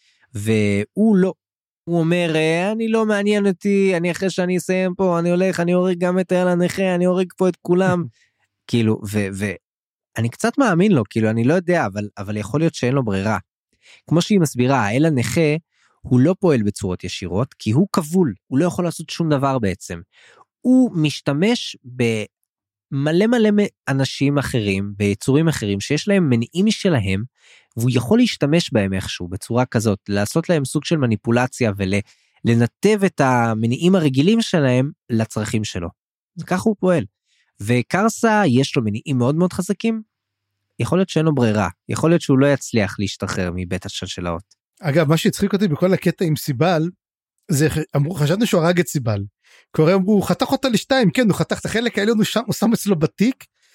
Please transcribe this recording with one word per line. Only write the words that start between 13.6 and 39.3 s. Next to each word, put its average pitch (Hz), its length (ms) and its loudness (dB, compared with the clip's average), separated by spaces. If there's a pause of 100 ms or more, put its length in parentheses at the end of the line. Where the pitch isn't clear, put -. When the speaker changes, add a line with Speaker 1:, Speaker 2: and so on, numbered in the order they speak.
Speaker 1:
כמו 160 140 2
שהיא 202 180 2
מסבירה, 131 400 0
האל 113 260 2
הנכה, 151 500 0 (460)
הוא 123 180 2
לא 165 200 4
פועל 139 240 2
בצורות 98 400 -4
ישירות, 92 500 -6
כי - 180 -4
הוא 165 220 2
כבול, 160 400 0 (140)
הוא 127 120 -2
לא 175 60 2
יכול 180 200 -2
לעשות 160 240 -8
שום 165 200 -4
דבר 135 300 0
בעצם. 92 400 -6 (600)
הוא 254 340 4
משתמש 156 880 -2
במלא 127 1400 -4
מלא 226 240 4
מ-, 208 160 2 (200)
אנשים 135 500 0
אחרים, 101 600 -2
ביצורים 131 500 2
אחרים, 101 320 -2
שיש 147 280 -4
להם 190 220 2
מניעים 123 360 0
משלהם, 110 580 0 (540)
והוא 120 160 0
יכול 127 260 2
להשתמש 170 540 0
בהם 98 200 2
איכשהו, 90 340 -6
בצורה 95 380 -2
כזאת, 107 340 0 (100)
לעשות 104 400 0
להם 151 160 0
סוג 151 200 -4
של 170 120 0
מניפולציה, 117 800 0
ול-, 95 160 -2 (520)
לנתב 120 600 2
את 175 160 0
המניעים 123 760 2
הרגילים 160 460 2
שלהם 135 500 0 (180)
לצרכים 110 540 -2
שלו. 85 240 -8 (500)
אז 160 60 -10
ככה 185 260 -4
הוא 202 100 0
פועל. 175 240 2 (560)
וקרסה, 202 880 0
יש 131 280 2
לו 131 80 0
מניעים 117 340 -4
מאוד 127 180 0